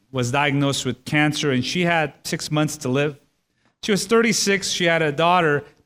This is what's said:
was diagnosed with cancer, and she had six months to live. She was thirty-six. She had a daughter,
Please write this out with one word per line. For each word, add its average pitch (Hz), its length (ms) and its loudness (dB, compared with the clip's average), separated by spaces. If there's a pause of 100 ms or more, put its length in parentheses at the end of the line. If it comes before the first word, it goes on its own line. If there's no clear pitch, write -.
(120)
was 123 180 -2
diagnosed 139 560 0
with 120 180 -6
cancer, 151 460 0
and 127 160 0
she 180 160 -4
had 165 320 0 (100)
six - 280 -8
months 151 260 -2
to 131 120 -6
live. 143 300 -2 (640)
She - 100 -2
was 190 140 0
thirty-six. 208 640 2
She - 160 -2
had 165 160 2
a 156 100 0
daughter, 160 520 2 (220)